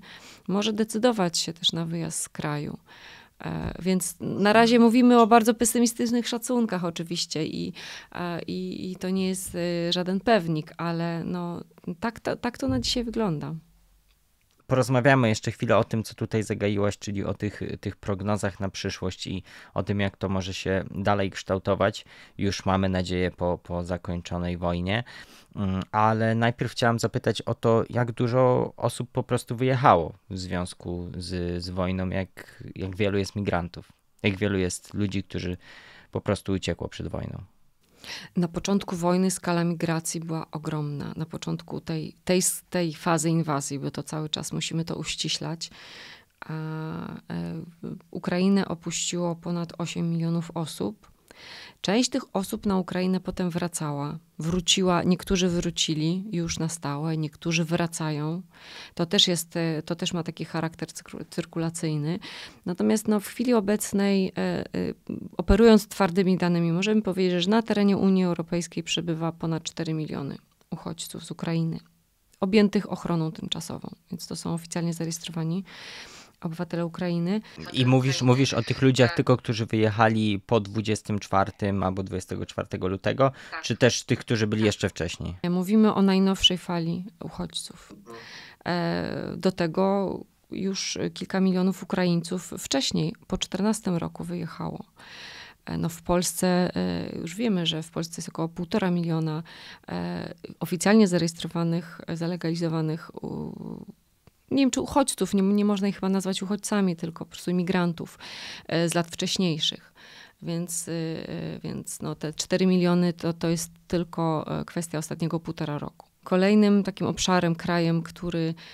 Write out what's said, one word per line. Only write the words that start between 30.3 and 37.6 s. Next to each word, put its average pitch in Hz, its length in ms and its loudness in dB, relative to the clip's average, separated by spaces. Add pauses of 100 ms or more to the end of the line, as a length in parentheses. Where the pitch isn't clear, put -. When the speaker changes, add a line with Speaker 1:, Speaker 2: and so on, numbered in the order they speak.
Speaker 2:
związku 90 800 -6
z, 87 460 -4
z 92 60 -8
wojną, 92 400 -2
jak, - 540 -8 (120)
jak 95 200 -6
wielu 101 220 2
jest 98 180 -2
migrantów, 90 560 -4 (320)
jak 101 140 2
wielu 101 200 2
jest - 360 -2
ludzi, 98 300 -2
którzy 90 340 -6 (540)
po - 100 -4
prostu 98 300 -2
uciekło 90 360 -2
przed 85 200 -10
wojną. 69 360 -8 (920)